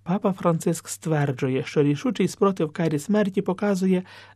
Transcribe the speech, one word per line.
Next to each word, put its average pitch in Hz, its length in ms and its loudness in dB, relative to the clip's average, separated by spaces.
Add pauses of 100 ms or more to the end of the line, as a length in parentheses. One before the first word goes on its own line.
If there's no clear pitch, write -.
папа 196 300 -2
Франциск 170 560 0
стверджує, 135 760 -2
що - 180 0
рішучий 170 460 0
спротив 190 440 0
карі 160 260 0
смерті 202 440 0
показує, 190 600 0 (340)